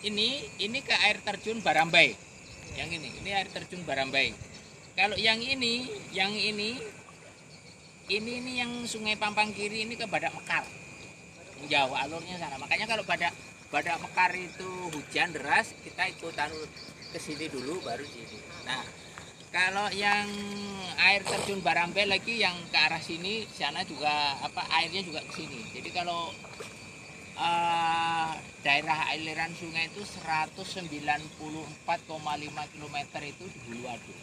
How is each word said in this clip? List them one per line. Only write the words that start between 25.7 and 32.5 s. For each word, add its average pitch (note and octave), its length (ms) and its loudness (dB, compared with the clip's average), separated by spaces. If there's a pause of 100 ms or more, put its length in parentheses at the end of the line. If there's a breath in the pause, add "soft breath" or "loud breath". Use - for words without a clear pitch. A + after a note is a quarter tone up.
Jadi C3 240 -8
kalau, E3+ 400 -2 (1040)
eh, E3 920 4 (360)
daerah D3+ 480 4
aliran D#3+ 400 -2
sungai E3 340 -2
itu G3+ 140 -8
seratus D#3+ 720 -2
sembilan D3 480 -2 (160)
puluh D#3 240 -6
empat D#3 420 -2
koma D3+ 300 -4
lima D3 320 -6